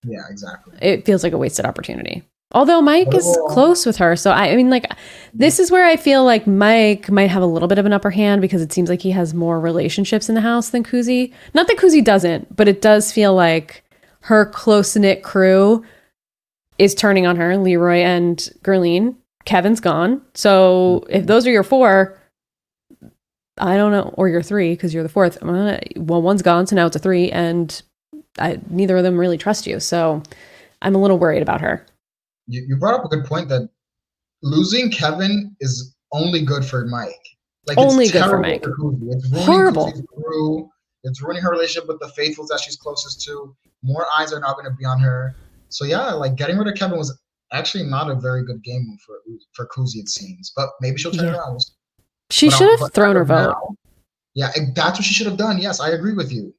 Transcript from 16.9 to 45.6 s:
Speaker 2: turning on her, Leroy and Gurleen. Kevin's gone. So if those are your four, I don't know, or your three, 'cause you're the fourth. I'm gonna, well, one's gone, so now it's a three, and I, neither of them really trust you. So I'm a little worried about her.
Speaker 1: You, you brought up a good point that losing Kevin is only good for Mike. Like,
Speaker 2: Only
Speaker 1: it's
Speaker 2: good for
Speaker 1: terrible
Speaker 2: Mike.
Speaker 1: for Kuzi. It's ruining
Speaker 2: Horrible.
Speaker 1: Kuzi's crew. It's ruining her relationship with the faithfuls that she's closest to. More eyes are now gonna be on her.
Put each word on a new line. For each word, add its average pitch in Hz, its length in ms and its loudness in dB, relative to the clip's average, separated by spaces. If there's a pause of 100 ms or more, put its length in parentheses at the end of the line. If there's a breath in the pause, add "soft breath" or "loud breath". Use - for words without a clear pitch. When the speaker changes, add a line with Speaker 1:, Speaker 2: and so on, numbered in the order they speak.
Speaker 2:
turning 196 320 2
on 175 120 2
her, 175 200 0
Leroy 175 400 2
and 175 400 0 (260)
Gurleen. 190 520 0 (300)
Kevin's 208 340 2
gone. 180 420 0 (140)
So 185 720 4
if 190 180 0
those 226 200 4
are 254 40 2
your 208 120 4
four, 196 560 4 (1400)
I 185 200 0
don't 208 140 2
know, 202 260 -2
or 190 120 2
your 170 120 0
three, 175 340 -2
'cause 170 180 -6
you're 165 100 -4
the 160 60 -6
fourth. 180 320 0
I'm - 60 -8
gonna, 190 320 -2 (180)
well, 165 240 -2
one's 185 200 0
gone, 180 260 2
so - 80 -2
now 175 120 4
it's 165 80 -4
a 160 40 -4
three, 180 320 0
and 170 500 -4 (580)
I, - 200 -4 (100)
neither 185 280 0
of 180 60 2
them 180 160 0
really 175 180 0
trust 208 300 -4
you. - 120 -6
So 160 440 -2 (580 soft breath)
I'm 196 140 0
a - 60 4
little 196 180 4
worried 156 220 2
about 151 200 -2
her. - 240 -6 (600)
Speaker 1:
You, 123 200 -10
you 135 100 -4
brought 190 220 0
up - 60 -10
a 156 40 -10
good 139 160 -4
point 156 240 -8
that 127 200 -4 (720)
losing 185 480 0
Kevin 190 680 -4
is 127 340 -8 (180)
only 165 320 -4
good 139 220 -2
for 123 200 -6
Mike. 117 280 -8 (540)
Like, - 100 -2
Speaker 2:
Only 262 280 4
Speaker 1:
it's 208 80 0
Speaker 2:
good 170 100 4
for 147 60 2 (120)
Speaker 1:
terrible 170 80 -4
Speaker 2:
Mike. 143 140 -6
Speaker 1:
for - 120 -8
Kuzi. 127 380 -6
It's 131 160 -6
ruining 165 160 -2
Speaker 2:
Horrible. 359 460 2
Speaker 1:
Kuzi's 135 140 -16 (100)
crew. 156 540 -6 (340)
It's 131 180 -12
ruining 170 220 -8
her 180 80 -2
relationship 165 360 -4
with 156 120 -8
the 151 100 -14
faithfuls 151 400 -8
that 147 100 -6
she's 135 160 -12
closest - 500 -12
to. 143 300 -18 (280)
More 147 220 -4 (120)
eyes 156 160 -4
are 151 60 -10
now 139 140 -6
gonna 131 220 -12
be 131 100 -12
on 131 140 -4
her. 131 360 -2 (340)